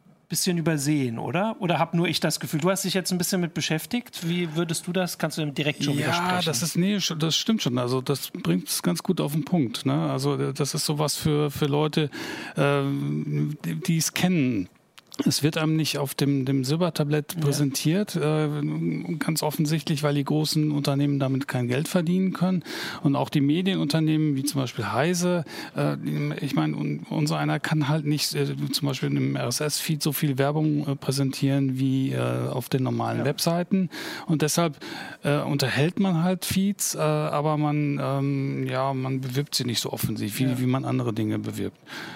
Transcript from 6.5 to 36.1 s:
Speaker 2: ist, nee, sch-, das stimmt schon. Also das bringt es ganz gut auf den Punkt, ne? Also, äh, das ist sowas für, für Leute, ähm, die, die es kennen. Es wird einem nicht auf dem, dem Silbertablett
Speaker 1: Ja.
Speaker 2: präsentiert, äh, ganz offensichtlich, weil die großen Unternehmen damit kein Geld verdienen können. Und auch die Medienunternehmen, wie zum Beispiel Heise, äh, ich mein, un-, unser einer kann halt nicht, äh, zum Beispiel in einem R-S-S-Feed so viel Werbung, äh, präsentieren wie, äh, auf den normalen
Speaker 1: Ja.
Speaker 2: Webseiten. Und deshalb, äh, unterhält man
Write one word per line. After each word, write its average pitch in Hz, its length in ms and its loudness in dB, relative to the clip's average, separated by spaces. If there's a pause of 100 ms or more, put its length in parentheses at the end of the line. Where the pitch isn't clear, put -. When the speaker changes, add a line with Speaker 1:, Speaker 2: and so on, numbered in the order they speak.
Speaker 2:
ist, 170 160 -2
nee, 196 200 2
sch-, 170 180 -2
das 160 200 0
stimmt - 280 0
schon. 123 160 0
Also 127 220 0
das - 280 -2
bringt 180 380 0
es - 160 -4
ganz 175 180 0
gut 165 200 0
auf 151 100 0
den 156 140 -2
Punkt, 135 420 0
ne? 147 240 0
Also, 135 260 0
äh, 139 160 -2
das 139 220 -2
ist 151 100 -2
sowas 151 300 0
für, 147 340 2
für 151 160 0
Leute, 151 460 2 (460)
ähm, 147 1080 0
die, 165 100 -4
die 165 220 0
es - 160 0
kennen. 127 560 2 (560)
Es - 180 2
wird 160 140 2
einem 156 200 2
nicht 151 200 0
auf 143 160 -4
dem, 139 300 2
dem 135 220 0
Silbertablett 151 680 0
Speaker 1:
Ja. 170 40 -4
Speaker 2:
präsentiert, 151 800 2
äh, 151 320 2 (680)
ganz 156 260 0
offensichtlich, 151 600 0
weil 147 100 4
die 143 120 2
großen 151 480 2
Unternehmen 143 460 2
damit 131 280 0
kein 123 220 0
Geld 139 180 0
verdienen 180 460 2
können. 180 320 0 (360)
Und 139 140 4
auch 135 140 0
die 151 100 2
Medienunternehmen, 156 960 2
wie 135 80 -2
zum 143 160 -2
Beispiel 120 320 -4
Heise, 175 540 2 (320)
äh, 147 180 0 (460)
ich 143 120 -2
mein, 151 200 0
un-, 147 360 -4
unser 156 280 0
einer 151 240 0
kann 156 260 0
halt 151 160 0
nicht, 147 320 -2
äh, 143 220 -2 (160)
zum 143 160 0
Beispiel 139 200 -2
in 139 60 0
einem 139 220 0
R-S-S-Feed 143 640 -2
so 156 80 2
viel 139 260 0
Werbung, 147 480 2
äh, 139 120 -2
präsentieren 135 840 0
wie, 135 320 2
äh, 123 380 -2
auf 127 180 -4
den 131 160 2
normalen 117 360 0
Speaker 1:
Ja. 117 60 -2
Speaker 2:
Webseiten. 170 640 2 (380)
Und 156 140 2
deshalb, 160 340 2 (480)
äh, 147 140 2
unterhält 139 600 0
man 185 260 2